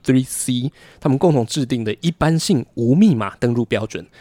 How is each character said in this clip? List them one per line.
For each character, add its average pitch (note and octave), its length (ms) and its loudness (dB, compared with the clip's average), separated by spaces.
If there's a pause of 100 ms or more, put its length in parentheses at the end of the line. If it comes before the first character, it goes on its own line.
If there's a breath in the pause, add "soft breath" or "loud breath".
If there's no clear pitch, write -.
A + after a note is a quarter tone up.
three C3 240 2
C， B2+ 420 -6 (300 soft breath)
他 - 80 -4
们 C3+ 100 2
共 F3 140 2
同 B2 140 0
制 C3 200 -6
定 A#2+ 200 -4
的 G#2+ 160 -4
一 E3+ 100 0
般 D#3+ 260 0
性 D#3+ 260 0 (100)
无 A#2+ 200 0
密 F#3 220 6
码 G#2 240 -4
登 A#2+ 140 0
录 A#2 100 0
标 G#2+ 220 -4
准， E2+ 200 -12 (160 soft breath)